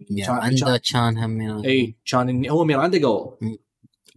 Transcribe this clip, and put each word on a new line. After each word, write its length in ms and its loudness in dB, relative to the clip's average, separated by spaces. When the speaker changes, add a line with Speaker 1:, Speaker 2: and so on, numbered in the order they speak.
Speaker 1:
ميراندا 680 0
Speaker 2:
كان، 20 -2
Speaker 1:
كان 380 0
هم 120 -2
ميراندا. 400 -4
Speaker 2:
إي، 260 2
كان 240 0
الن-، 200 -2
هو 140 2
ميراندا 440 2
قبل. 340 -2
Speaker 1:
مم. 160 -6